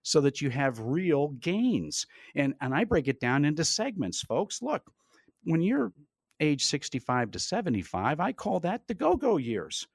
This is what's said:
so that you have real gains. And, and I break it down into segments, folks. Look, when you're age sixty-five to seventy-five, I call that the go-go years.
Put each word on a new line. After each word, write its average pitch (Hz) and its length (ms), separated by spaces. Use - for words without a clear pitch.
so - 180
that 139 200
you 143 80
have 127 300
real 147 500
gains. 180 680
And, 139 260
and 131 120
I 185 120
break 156 220
it 135 120
down 131 240
into 147 220
segments, 190 560
folks. 160 400
Look, 202 300
when 165 180
you're 226 300
age 147 240
sixty-five 123 640
to 92 80
seventy-five, 135 840
I 247 140
call - 280
that 190 260
the 220 80
go-go 277 420
years. 113 580